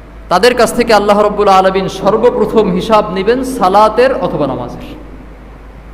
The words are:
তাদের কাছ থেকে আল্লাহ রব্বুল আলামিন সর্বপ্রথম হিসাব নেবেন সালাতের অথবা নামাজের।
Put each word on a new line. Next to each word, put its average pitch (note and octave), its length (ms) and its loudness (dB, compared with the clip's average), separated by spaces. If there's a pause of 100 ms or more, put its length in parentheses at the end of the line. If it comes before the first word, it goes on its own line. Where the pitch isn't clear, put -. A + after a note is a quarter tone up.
(280)
তাদের G#3 260 2
কাছ A3+ 200 0
থেকে A#3 200 0
আল্লাহ G3+ 260 2
রব্বুল G3+ 280 0
আলামিন F#3 400 2
সর্বপ্রথম G#3+ 840 0
হিসাব G#3 400 0
নেবেন A3 320 -2
সালাতের G#3+ 680 2
অথবা D#3 320 -4
নামাজের। B2 560 -10 (920)